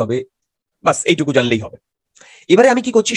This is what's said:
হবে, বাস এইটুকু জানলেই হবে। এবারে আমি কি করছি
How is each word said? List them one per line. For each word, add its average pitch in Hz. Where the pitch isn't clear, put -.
হবে, 113
বাস 151
এইটুকু 156
জানলেই 120
হবে। 95
এবারে 233
আমি 247
কি 254
করছি 220